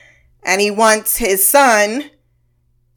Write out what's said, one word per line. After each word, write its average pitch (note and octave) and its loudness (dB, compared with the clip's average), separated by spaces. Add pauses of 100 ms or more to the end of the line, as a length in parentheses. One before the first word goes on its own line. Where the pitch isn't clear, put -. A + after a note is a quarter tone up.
(420)
And F#3+ -2
he G#3 0
wants G#3+ 0
his G3 -2
son B3 2 (880)